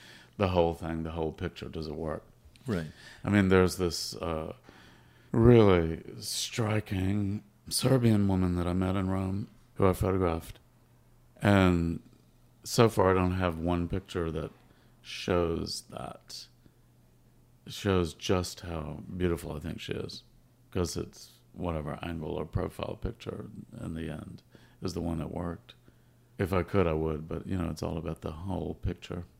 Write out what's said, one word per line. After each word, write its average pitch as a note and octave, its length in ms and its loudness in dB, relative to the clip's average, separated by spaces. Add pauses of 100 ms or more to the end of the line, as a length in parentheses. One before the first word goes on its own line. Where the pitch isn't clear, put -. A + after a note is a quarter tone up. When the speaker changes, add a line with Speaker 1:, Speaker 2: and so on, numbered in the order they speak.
(360)
Speaker 1:
the G2+ 120 2
whole E2+ 260 4
thing, E2 300 -6
the D#2+ 60 -6
whole D#2+ 220 -4
picture. - 380 -8
Does D#2 180 -8
it D2+ 60 -8
work? D#2 300 -8 (420)
Speaker 2:
Right. F2 200 -4 (380)
Speaker 1:
I - 60 -2
mean, G2+ 180 4
there's F#2 280 6
this, - 400 -4
uh, E2 360 -6 (800)
really G2+ 720 8 (180)
striking G#2 1200 -4 (280)
Serbian A#2 580 4
woman F#2 280 2
that F2 100 0
I F2 80 0
met F#2+ 200 0
in F#2+ 140 -2
Rome F#2+ 400 -2 (280)
who G2 120 4
I F#2 60 4
photographed. F#2 640 0 (840)
And F2+ 580 4 (600)
so - 260 4
far, F#2+ 220 4
I F#2 40 6
don't F#2 180 2
have F2+ 260 0
one E2+ 300 0
picture F2+ 420 -4
that D#2 220 -6 (500)
shows E2 880 -2
that, - 560 -14 (1200)
shows F2+ 480 0
just - 460 -2
how D#2 420 -8 (140)
beautiful E2+ 360 -2
I D2+ 60 -8
think - 220 -8
she - 120 -8
is, - 300 -8 (480)
'cause F2 260 -2
it's - 360 -10 (200)
whatever D#2 500 -6
angle E2 280 -6
or D#2 160 -6
profile - 540 -4
picture - 500 -8 (280)
in E2+ 160 -8
the D#2+ 160 -6
end - 320 -12 (380)
is F2 140 -6
the E2+ 80 -4
one E2+ 160 -4
that D#2+ 140 -6
worked. E2+ 420 -8 (640)
If F#2 140 0
I F#2 100 4
could, F#2 240 4
I D#2+ 80 2
would, D#2 340 -2
but, E2 180 -8
you F#2+ 120 -4
know, E2 100 -2
it's D#2+ 140 -6
all E2 160 -4
about D#2+ 240 -8
the E2 100 -6
whole E2 480 -6
picture. F2+ 440 -6 (160)